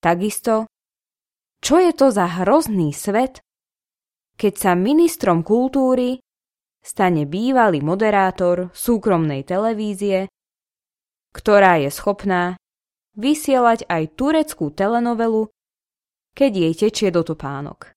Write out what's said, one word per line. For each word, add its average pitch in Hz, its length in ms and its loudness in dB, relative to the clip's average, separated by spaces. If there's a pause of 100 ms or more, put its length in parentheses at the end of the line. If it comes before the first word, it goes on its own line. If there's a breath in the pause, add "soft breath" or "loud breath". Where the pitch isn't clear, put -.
Takisto, 214 640 -2 (960)
čo 330 160 4
je 339 160 2
to 269 160 4
za 190 160 0 (160)
hrozný 196 480 2
svet, 233 480 -4 (960)
keď 202 240 -2
sa 196 160 2
ministrom 233 640 2
kultúry 254 800 0 (640)
stane 180 420 0
bývalý 208 560 0
moderátor 185 960 0
súkromnej 170 720 -2
televízie, 202 840 -4 (1040)
ktorá 190 480 4
je 139 80 -2
schopná 185 680 -4 (580)
vysielať 254 720 0
aj 165 140 -2 (160)
tureckú 302 560 -2
telenovelu, 226 760 -2 (880)
keď 269 160 2
jej 165 220 0
tečie 214 400 0
do 165 100 0
topánok. 143 720 -10